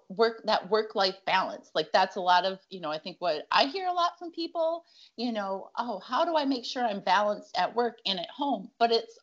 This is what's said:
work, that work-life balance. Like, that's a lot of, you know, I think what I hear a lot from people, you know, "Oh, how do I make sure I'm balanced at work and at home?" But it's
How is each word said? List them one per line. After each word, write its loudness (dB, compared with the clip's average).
work, 0
that -2
work-life 0
balance. -2
Like, 0
that's 2
a -4
lot 4
of, -4
you -12
know, -6
I -4
think -12
what -2
I 6
hear -4
a 0
lot 0
from -12
people, -4
you -4
know, -6
"Oh, -6
how 0
do 0
I 2
make -2
sure -2
I'm -2
balanced 2
at 0
work 0
and -2
at -8
home?" -4
But 4
it's -2